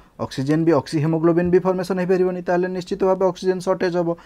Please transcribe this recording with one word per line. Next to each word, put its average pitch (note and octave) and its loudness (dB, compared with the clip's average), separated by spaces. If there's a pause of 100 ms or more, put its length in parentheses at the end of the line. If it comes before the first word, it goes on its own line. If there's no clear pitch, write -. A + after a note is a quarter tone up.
(200)
ଅକ୍ସିଜେନ୍ D3 -2
ବି, E3 4
ଅକ୍ସିହେମୋଗ୍ଲୋବିନ୍ D#3+ 2
ବି F3+ 6
ଫର୍ମେସନ୍ F#3 -2
ହେଇପାରିବନି। F3+ 0
ତାହେଲେ F3+ 0
ନିଶ୍ଚିତ F#3 -6
ଭାବେ F#3+ 2
ଅକ୍ସିଜେନ୍ F#3 -2
ସର୍ଟେଜ୍ F#3 -2
ହବ E3+ 0 (160)